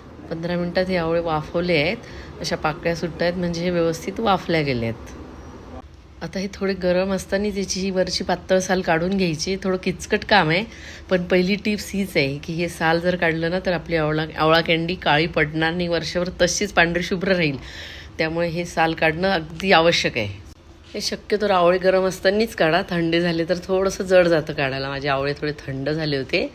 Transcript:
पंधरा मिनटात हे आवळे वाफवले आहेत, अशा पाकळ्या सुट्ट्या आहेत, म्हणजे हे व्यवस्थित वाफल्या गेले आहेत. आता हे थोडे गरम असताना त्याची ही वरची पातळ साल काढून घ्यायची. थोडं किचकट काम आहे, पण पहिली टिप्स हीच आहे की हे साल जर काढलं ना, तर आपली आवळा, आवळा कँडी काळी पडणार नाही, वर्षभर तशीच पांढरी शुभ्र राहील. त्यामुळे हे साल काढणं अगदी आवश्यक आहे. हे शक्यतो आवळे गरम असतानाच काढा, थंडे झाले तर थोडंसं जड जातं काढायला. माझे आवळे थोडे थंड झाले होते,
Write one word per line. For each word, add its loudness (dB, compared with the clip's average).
पंधरा -4
मिनटात 0
हे 0
आवळे 0
वाफवले 0
आहेत, 2
अशा -4
पाकळ्या -2
सुट्ट्या -2
आहेत, -2
म्हणजे -2
हे 0
व्यवस्थित 0
वाफल्या 2
गेले 0
आहेत. -6
आता -6
हे -4
थोडे -2
गरम 2
असताना 0
त्याची -4
ही 0
वरची 0
पातळ 2
साल 0
काढून 2
घ्यायची. 0
थोडं 0
किचकट -2
काम 4
आहे, 2
पण 2
पहिली 2
टिप्स -4
हीच -2
आहे 0
की -8
हे -2
साल 2
जर 0
काढलं 0
ना, 0
तर -2
आपली -2
आवळा, 0
आवळा 6
कँडी 0
काळी 2
पडणार 0
नाही, -2
वर्षभर -2
तशीच 0
पांढरी 4
शुभ्र 0
राहील. 2
त्यामुळे 0
हे -4
साल 2
काढणं 2
अगदी 0
आवश्यक 4
आहे. -4
हे -6
शक्यतो -2
आवळे 6
गरम 4
असतानाच 0
काढा, 2
थंडे 2
झाले 0
तर 0
थोडंसं 0
जड 6
जातं 2
काढायला. -2
माझे -4
आवळे 0
थोडे -6
थंड -4
झाले 0
होते, 0